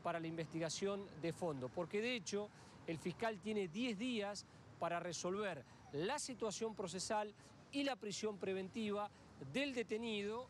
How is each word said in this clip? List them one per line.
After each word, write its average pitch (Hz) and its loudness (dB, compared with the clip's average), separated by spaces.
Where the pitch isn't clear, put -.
para 170 2
la 165 -2
investigación 165 0
de 160 0
fondo, 143 0
porque 175 0
de 247 4
hecho 208 0
el 165 0
fiscal 214 0
tiene 208 2
diez 214 0
días 208 0
para 170 2
resolver 175 0
la 202 2
situación 220 0
procesal 208 0
y 285 2
la 269 4
prisión 208 -2
preventiva 202 2
del 269 4
detenido 220 2